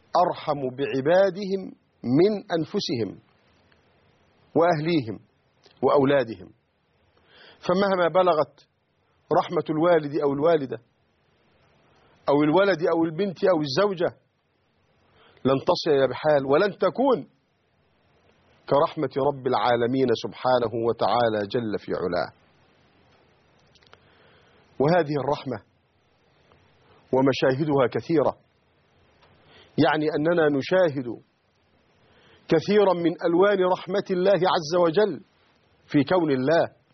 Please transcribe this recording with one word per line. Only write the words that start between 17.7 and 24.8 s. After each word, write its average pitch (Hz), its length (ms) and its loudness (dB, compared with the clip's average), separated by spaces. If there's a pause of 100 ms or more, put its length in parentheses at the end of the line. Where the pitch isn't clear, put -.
كرحمة 151 480 0
رب 135 300 -2
العالمين 123 680 0
سبحانه 117 720 -2
وتعالى 107 600 0
جل 107 320 -6
في - 120 -12
علاه. 85 420 -4 (2500)
وهذه 151 440 2